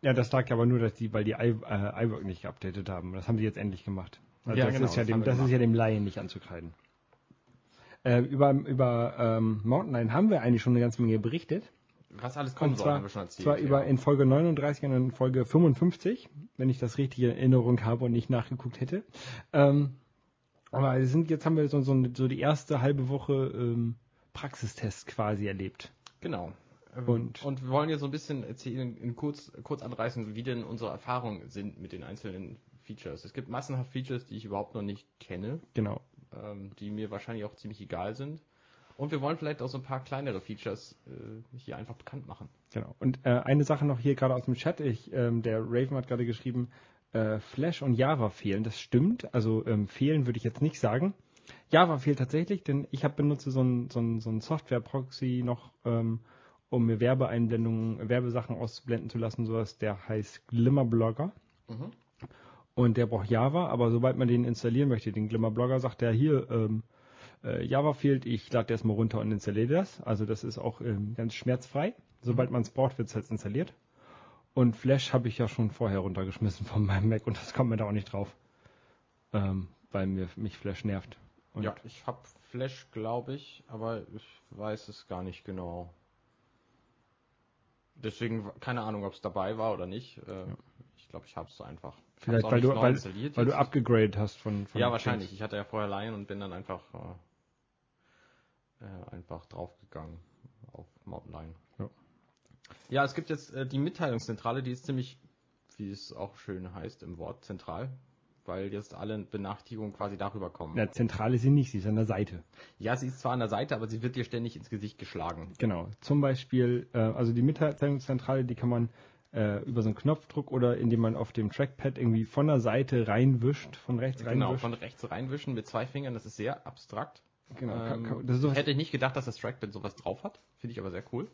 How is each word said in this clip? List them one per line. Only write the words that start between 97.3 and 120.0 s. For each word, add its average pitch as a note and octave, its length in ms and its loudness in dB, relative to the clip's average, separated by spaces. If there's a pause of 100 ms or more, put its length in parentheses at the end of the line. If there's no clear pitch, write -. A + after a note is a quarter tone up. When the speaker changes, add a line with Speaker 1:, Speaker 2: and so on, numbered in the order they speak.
Speaker 2:
äh, A#2 40 -20
äh, F#2 300 -16
einfach E2+ 320 -14
draufgegangen E2 720 -14 (540)
auf E2+ 140 -20 (180)
Mountain - 280 -14
Lion. D#2+ 220 -14 (240)
Speaker 1:
Ja. - 120 -8 (1000)
Speaker 2:
Ja, C3+ 160 2
es C3+ 100 -4
gibt E3 140 -8
jetzt, - 240 -8
äh, C3+ 140 -6
die D3 120 -4
Mitteilungszentrale, C3 840 -4
die B2+ 80 -6
ist B2 160 -10
ziemlich, C3 320 -4 (580)
wie G2+ 140 -8
es - 240 -12
auch - 220 -10
schön F#2 380 -10
heißt F2+ 280 -12
im E2+ 160 -14
Wort, E2 260 -12
zentral, G2 460 -10 (540)
weil F#2+ 280 -8
jetzt G#2 220 -10
alle G#2+ 240 -8
Benachrichtigungen G#2 760 -8
quasi G2+ 240 -8
darüber G2 340 -6
kommen. D#2+ 260 -12
Speaker 1:
Na, G#2 140 0
zentral A#2 440 0
ist A#2 80 2
sie C3+ 80 4
nicht, C#3+ 200 4
sie G#2 80 -4
ist F#2 80 -4
an G#2+ 100 2
der A2 100 2
Seite. G2 360 -2 (360)
Speaker 2:
Ja, A2+ 180 -2
sie C3 120 -4
ist C3 120 -10
zwar B2 120 -2
an B2 80 -2
der A2+ 80 0
Seite, A#2+ 260 -2
aber A2 140 -6
sie A2+ 140 -6
wird B2 140 -4
dir A#2+ 80 -2
ständig A#2 320 -6
ins - 140 -14
Gesicht G#2 280 -8
geschlagen. E2 600 -8
Speaker 1:
Genau. F#2 300 0 (120)
Zum D3 200 2
Beispiel, B2+ 720 2
äh, A#2+ 60 0
also A2+ 340 2
die A#2+ 100 2
Mitteilungszentrale, C#3 1000 0
die B2 100 -4
kann A#2+ 140 -2
man, A#2+ 200 2 (440)
äh, G#2 320 0
über A#2 180 -2
so A2 60 2
einen G#2 80 0
Knopfdruck - 540 -2